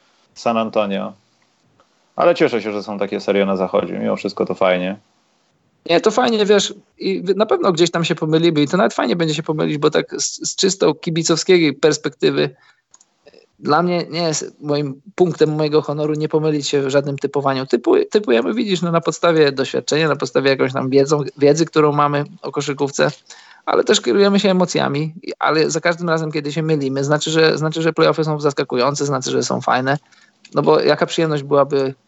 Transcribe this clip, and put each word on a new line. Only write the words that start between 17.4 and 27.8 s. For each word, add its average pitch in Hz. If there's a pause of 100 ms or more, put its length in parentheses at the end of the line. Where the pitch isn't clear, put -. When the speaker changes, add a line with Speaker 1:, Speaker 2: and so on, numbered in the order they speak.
Speaker 2:
Typu-, -
typujemy, 226
widzisz, 202
no, 175
na 165
podstawie 160
doświadczenia, 135
na 143
podstawie 139
jakąś 131
tam 131
wiedzą, 139 (180)
wiedzy, 156
którą 151
mamy 147 (180)
o 143
koszykówce, 143 (560)
ale -
też -
kierujemy 202
się 202
emocjami, 156
i, -
ale 147
za 156
każdym 170
razem, 160
kiedy 147
się 160
mylimy, 139
znaczy, 151
że, 156
znaczy, 156